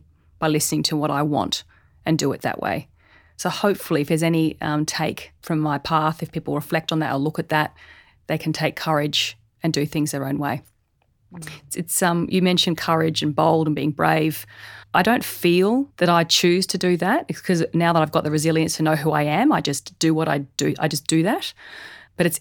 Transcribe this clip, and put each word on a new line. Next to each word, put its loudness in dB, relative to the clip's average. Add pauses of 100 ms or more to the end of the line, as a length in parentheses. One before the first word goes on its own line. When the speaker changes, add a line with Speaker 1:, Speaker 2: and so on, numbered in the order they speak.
(380)
Speaker 1:
by 0
listening 0
to -2
what -2
I 0
want -2 (400)
and 2
do 0
it -8
that -4
way." -4 (500)
So -4
hopefully 0
if -4
there's 0
any, 0
um, -2
take -6
from -4
my 0
path, -2
if -8
people -6
reflect -4
on 0
that 0
or 0
look -2
at -6
that, 0 (520)
they -2
can -4
take -2
courage -2 (240)
and 0
do 0
things -4
their -6
own -4
way. -4 (720)
Speaker 2:
Mm. -16 (180)
Speaker 1:
It's, -12
it's, -4
um, 2
you 2
mentioned 2
courage 0
and -2
bold 4
and 0
being -2
brave. 0 (500)
I 6
don't 2
feel 2
that 2
I 6
choose 2
to -4
do 2
that. 0
It's -8
'cause 0 (100)
now 4
that 4
I've 2
got 2
the -2
resilience 0
to 0
know 4
who 0
I 2
am, 2
I 2
just -6
do 2
what 0
I 0 (180)
do. 0
I 0
just -4
do 2
that. -2 (640)
But 2
it's -2